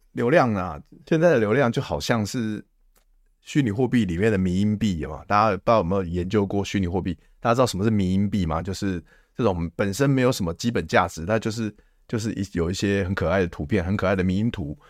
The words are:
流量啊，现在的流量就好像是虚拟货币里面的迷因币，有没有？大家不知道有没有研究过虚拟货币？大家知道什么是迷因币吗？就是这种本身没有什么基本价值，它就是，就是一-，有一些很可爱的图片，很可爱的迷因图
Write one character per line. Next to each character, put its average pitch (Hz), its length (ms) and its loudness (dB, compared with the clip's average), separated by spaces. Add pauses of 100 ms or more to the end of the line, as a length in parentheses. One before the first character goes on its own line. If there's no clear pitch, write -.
(120)
流 123 180 0
量 139 240 4
啊， 90 260 -4 (260)
现 160 140 2
在 170 100 6
的 139 80 4
流 107 140 2
量 127 180 4
就 135 100 -2
好 73 200 -4
像 113 260 -2
是 110 380 -6 (760)
虚 - 220 0
拟 113 80 0
货 120 160 0
币 117 180 2
里 87 120 -2
面 107 160 2
的 95 60 2
迷 92 220 2
因 107 160 2
币， 101 220 0
有 71 100 -6
没 76 60 -10
有？ - 120 -14
大 104 240 4
家 - 0 -
不 92 60 0
知 90 100 -8
道 117 100 6
有 98 80 4
没 90 100 0
有 98 80 0
研 87 260 -4
究 101 160 2
过 98 200 -2
虚 101 160 -2
拟 87 80 0
货 90 120 -2
币？ 92 140 -4 (240)
大 120 120 0
家 117 40 2
知 127 60 4
道 123 60 4
什 90 120 -4
么 98 60 0
是 113 60 2
迷 95 240 2
因 101 140 2
币 98 160 -2
吗？ 80 160 -2
就 92 140 -6
是 95 260 -4 (360)
这 131 80 -2
种 85 320 0
本 98 180 0
身 139 160 2
没 131 120 2
有 127 100 4
什 104 120 -6
么 82 100 -2
基 117 180 -4
本 92 160 -2
价 104 180 4
值， 80 180 -10
它 110 140 0
就 110 140 -4
是， 110 200 -6 (360)
就 117 100 -4
是 107 140 -4
一-， 98 100 -6 (120)
有 82 140 0
一 95 60 -4
些 101 300 0
很 92 100 -4
可 90 140 -2
爱 92 100 2
的 90 80 2
图 - 180 -8
片， 87 200 0
很 95 120 -2
可 98 80 -4
爱 95 120 2
的 92 80 0
迷 92 140 0
因 117 120 0
图 80 260 -8 (140)